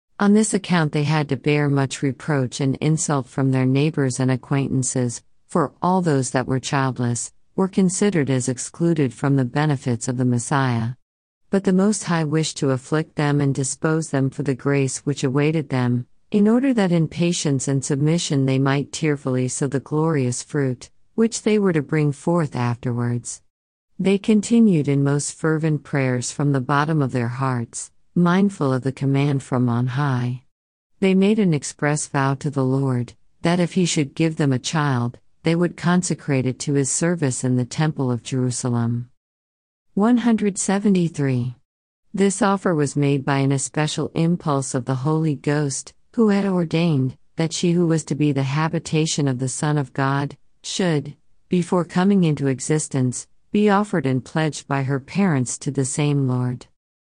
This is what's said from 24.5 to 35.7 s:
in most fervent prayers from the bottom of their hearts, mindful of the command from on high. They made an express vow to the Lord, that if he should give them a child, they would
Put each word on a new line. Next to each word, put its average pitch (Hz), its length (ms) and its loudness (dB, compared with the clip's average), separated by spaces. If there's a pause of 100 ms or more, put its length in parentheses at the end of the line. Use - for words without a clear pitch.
in 139 160 2
most 143 320 0
fervent 156 480 0
prayers 127 480 -2
from 143 220 0
the 135 80 0
bottom 147 400 2
of 127 100 0
their 120 160 -2
hearts, 123 640 -4 (220)
mindful 175 580 2
of 127 120 0
the 135 80 -2
command 139 500 0
from 127 260 0
on 120 200 0
high. 127 560 -2 (560)
They 190 160 2
made 202 240 4
an 180 160 2
express 147 520 -4
vow 139 280 0
to 139 160 -6
the 135 120 0
Lord, 131 500 0 (280)
that 175 180 2
if 170 140 0
he 185 120 2
should 151 280 -2
give 160 220 0
them 143 180 2
a 123 60 0
child, 131 580 -2 (260)
they 165 120 2
would 170 200 0